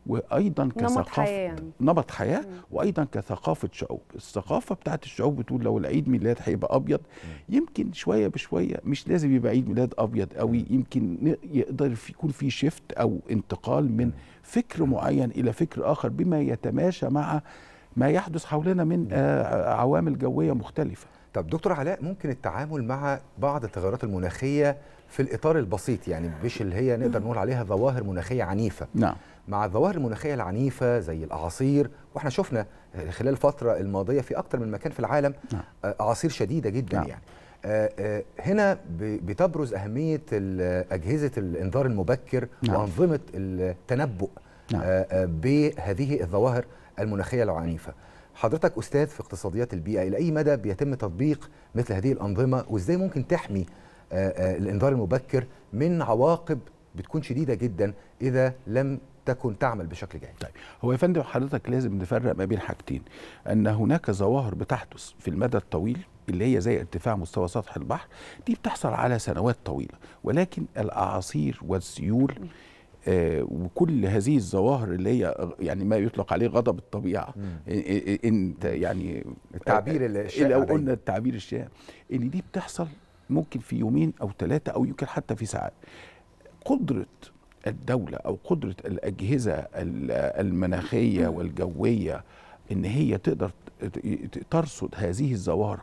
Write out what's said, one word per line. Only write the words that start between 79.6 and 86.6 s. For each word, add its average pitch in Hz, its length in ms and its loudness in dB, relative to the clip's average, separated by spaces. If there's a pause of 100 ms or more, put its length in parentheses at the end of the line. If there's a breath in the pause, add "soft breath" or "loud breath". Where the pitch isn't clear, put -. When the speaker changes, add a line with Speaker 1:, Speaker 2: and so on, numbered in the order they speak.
Speaker 1:
آه، 123 40 2 (180)
Speaker 3:
الشائع 139 220 2
Speaker 1:
لو 131 120 6
Speaker 3:
دايمًا. 135 140 4
Speaker 1:
قلنا 143 200 2
التعبير 113 400 -2
الشائع، 120 340 -6 (460 loud breath)
إن 127 160 0
دي 180 220 -4
بتحصل - 360 -4 (420)
ممكن 151 300 0
في - 160 -6
يومين 123 460 2
أو 98 180 -4
ثلاثة - 320 0
أو 123 140 2
يمكن - 220 -4
حتى - 280 -4
في 110 100 -6
ساعات. - 280 -6 (920 loud breath)